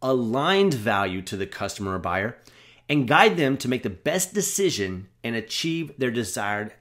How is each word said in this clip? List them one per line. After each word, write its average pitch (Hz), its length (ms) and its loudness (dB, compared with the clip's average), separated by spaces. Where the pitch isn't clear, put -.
aligned 135 720 2
value 101 480 0
to 95 160 -8
the 98 80 -2
customer 98 480 -6
or 92 40 -4
buyer 92 380 -2
and 143 220 2
guide 180 300 6
them 139 180 2
to - 100 -8
make 123 160 0
the 123 60 -4
best 151 460 -2
decision 101 720 -2
and 117 120 -4
achieve 160 600 -4
their 131 140 0
desired 107 720 -2